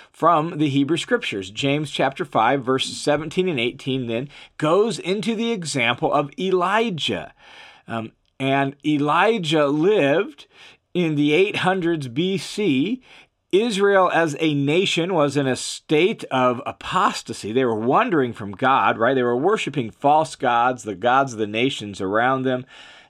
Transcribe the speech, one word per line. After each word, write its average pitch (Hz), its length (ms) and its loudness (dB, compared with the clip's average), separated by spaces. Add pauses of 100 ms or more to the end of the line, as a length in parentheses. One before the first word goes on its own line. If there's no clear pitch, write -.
(120)
from 160 460 2
the 151 100 2
Hebrew 139 300 0
Scriptures. 113 540 -4
James 143 400 -2
chapter 143 340 -2
five, 127 400 0
verses 131 340 -2
seventeen 147 480 -2
and 151 120 -2
eighteen 131 480 -4
then 117 200 -4 (300)
goes 180 400 2
into 202 380 -4
the 233 160 -2
example 147 600 -2
of 147 280 0
Elijah. 185 920 -2 (560)
Um, 113 260 -8 (260)
and 139 440 0
Elijah 151 840 2
lived 165 800 2 (460)
in 165 220 0
the 147 180 2
eight 190 240 2
hundreds 170 500 0
B 175 300 -2
C. 190 640 -2 (500)
Israel 196 600 4
as 156 260 0
a 160 140 0
nation 165 600 0
was 143 240 0
in 139 100 0
a 127 80 0
state - 720 -2
of 127 400 0
apostasy. 160 840 -4
They 131 140 2
were 113 100 0
wandering 139 580 2
from 101 180 -10
God, 117 460 2
right? 117 160 2
They 127 100 2
were 120 120 2
worshiping 147 560 -2
false 151 440 2
gods, 120 480 0
the 104 120 -6
gods 123 380 2
of 107 60 -8
the 107 80 0
nations 110 520 -4
around 117 440 0
them, 127 220 -2 (440)